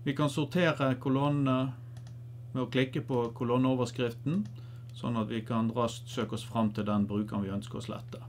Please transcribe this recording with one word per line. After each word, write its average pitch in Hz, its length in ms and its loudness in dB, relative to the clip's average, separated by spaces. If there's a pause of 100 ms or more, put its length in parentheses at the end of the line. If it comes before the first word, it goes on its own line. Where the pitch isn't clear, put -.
Vi 143 120 2
kan 147 140 2
sortere 151 720 2
kolonnene 135 720 2 (800)
med 131 80 0
å 120 100 -2
klikke 131 320 2
på 120 220 2 (100)
kolonneoverskriften, 127 1080 2 (520)
sånn 120 240 -2
at 107 100 0
vi 113 160 -2
kan 113 280 2
raskt 120 360 0
søke 110 280 -2
oss - 100 -8
frem 110 260 2
til 104 120 0
den 104 240 4
brukeren 104 340 0
vi 98 100 -2
ønsker 101 260 -6
å 117 40 -10
slette. - 440 -8